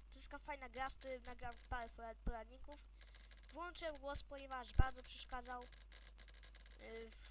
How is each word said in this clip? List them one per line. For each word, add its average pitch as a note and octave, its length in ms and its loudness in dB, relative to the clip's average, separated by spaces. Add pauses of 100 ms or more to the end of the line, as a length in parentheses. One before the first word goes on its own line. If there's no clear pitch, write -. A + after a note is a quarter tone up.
(120)
To - 80 -8
jest - 120 -6
taka C#4+ 140 -8
fajna C#4 240 -4
gra, C4 200 0
z - 60 -4
której C4 260 -4
nagram B3 320 -4 (160)
parę A#3 200 0
pora-, A3+ 340 -6
poradników. B3 520 2 (760)
Włączyłem E4 440 0
głos, C#4 260 -2
ponieważ C4 500 -4
bardzo C4 300 12
przeszkadzał, B3 600 -4
y, - 1500 -8 (220)